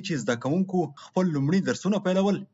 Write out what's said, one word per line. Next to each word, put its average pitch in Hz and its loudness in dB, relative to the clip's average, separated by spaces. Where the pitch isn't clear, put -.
چې 147 -2
زده 120 0
کوونکو 185 0
خپل - 0
لومړي 147 2
درسونه 190 -2
پیلول، 190 2